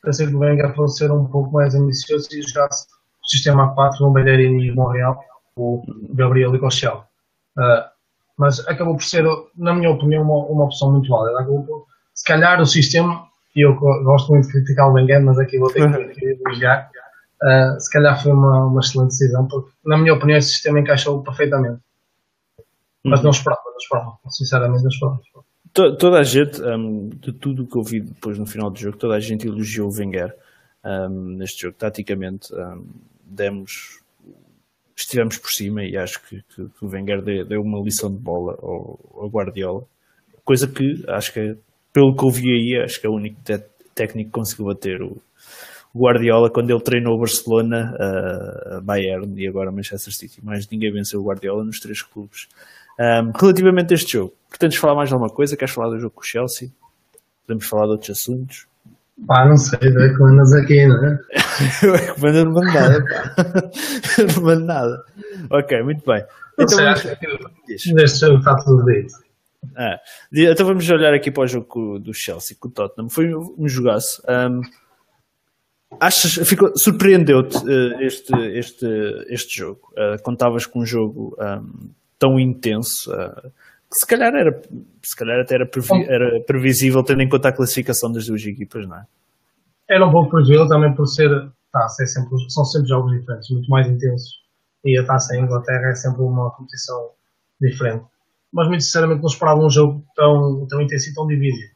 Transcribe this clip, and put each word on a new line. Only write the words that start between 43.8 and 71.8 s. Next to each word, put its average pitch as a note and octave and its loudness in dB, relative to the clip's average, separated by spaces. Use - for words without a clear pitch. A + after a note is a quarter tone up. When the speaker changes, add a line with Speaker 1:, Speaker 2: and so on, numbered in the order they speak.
Speaker 2:
técnico A2 -8
que - -8
conseguiu G#2+ -8
bater G2 -8
o, F#2+ -12
o A#2+ 0
Guardiola A#2 4
quando A#2+ -2
ele A#2 0
treinou A#2+ -2
o A2+ -2
Barcelona, A#2 -2
ah, F#2+ -8
Bayern G2 -6
e F#2+ -6
agora F#2+ -6
Manchester G2 -12
City. - -16
Mas G#2 -10
ninguém A2 -6
venceu G2+ -8
o G2 -8
Guardiola G2 -6
nos A2 -12
três G#2+ -14
clubes. - -20
Ahm, A#2 0
relativamente F3+ 4
a - -
este - -2
jogo, F#2+ -4
pretendes E3 -2
falar D3 2
mais C#3+ 0
alguma A#2+ 0
coisa? C#3+ -2
Queres C3 -6
falar A#2 -4
do A2+ -6
jogo A#2 -8
com - -20
o - -20
Chelsea? B2 -6
Podemos A2+ -8
falar G#2+ 0
de G#2+ 0
outros G#2+ -6
assuntos? B2+ -10
Speaker 1:
Pá, C3 6
não D3+ 8
sei, C3+ 2
é - -4
que C3 4
mandas C3+ 8
aqui, C#3+ 6
não C3 4
é? D3 0
Speaker 2:
<laughs> - -
Eu F#3+ 6
é - 0
que C#3 -10
mando, D3 4
eu E3 6
não D#3+ 0
mando F3 2
nada, C#3 6
pá. - -6
<laughs> A3 -2
Eu G#3+ 6
não F3 0
mando E3 4
nada. B2 -4
Ok, C#3+ 0
muito D3 -4
bem. A2 2
Speaker 1:
Não C4 6
Speaker 2:
Então - 2
Speaker 1:
sei, G3+ 4
Speaker 2:
vamos - 2
Speaker 1:
acho D3 -8
que E3 -12
Speaker 2:
Diz. - -4
Speaker 1:
neste D3+ 6
jogo D3 6
está C3+ 4
tudo B2+ 4
dito. G#2 0
Speaker 2:
Ah, A2 -6
di-, D#3+ 4
então F#3 4
vamos F3+ 0
olhar D#3 6
aqui C#3+ 0
para C3+ 0
o - 0
jogo A#2+ -6
co-, G#2+ -8